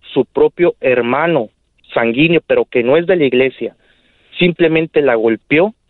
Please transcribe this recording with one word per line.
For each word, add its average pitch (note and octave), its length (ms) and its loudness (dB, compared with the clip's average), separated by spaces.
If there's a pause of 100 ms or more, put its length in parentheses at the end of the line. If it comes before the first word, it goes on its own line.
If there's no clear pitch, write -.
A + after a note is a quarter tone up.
(140)
su F3 120 0
propio D#3 540 -2
hermano B2+ 680 -2 (440)
sanguíneo, C3+ 540 0
pero A#2+ 180 0
que - 180 -4
no C3+ 140 2
es E3+ 80 -2
de F#3 120 0
la D3+ 80 0
iglesia. B2 500 -2 (640)
Simplemente D#3+ 640 0
la B2+ 140 2
golpeó A#2 600 0 (140)